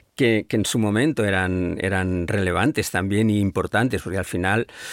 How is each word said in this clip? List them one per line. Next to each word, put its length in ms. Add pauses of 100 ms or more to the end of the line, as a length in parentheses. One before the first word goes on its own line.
(140)
que, 340
que 80
en 80
su 140
momento 460
eran, 560
eran 480
relevantes 640
también 380
y 100
importantes, 640
porque 160
al 80
final, 420 (240)